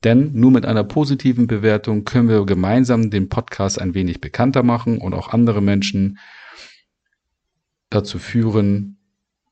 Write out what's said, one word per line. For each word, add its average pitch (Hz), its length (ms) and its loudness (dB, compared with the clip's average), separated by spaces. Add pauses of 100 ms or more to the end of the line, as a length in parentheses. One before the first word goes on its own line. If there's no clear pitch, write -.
Denn 127 280 4
nur 127 200 4
mit 117 120 2
einer 107 200 0
positiven 131 640 0
Bewertung 107 560 0
können 120 240 2
wir 104 180 2
gemeinsam 110 640 2
den 98 180 -2
Podcast - 520 -4
ein 90 140 -4
wenig 90 260 -2
bekannter 123 420 0
machen 120 360 0
und 95 140 -6
auch 90 160 -8
andere 113 320 2
Menschen 98 580 0 (1700)
dazu - 300 -4
führen 101 760 -2 (540)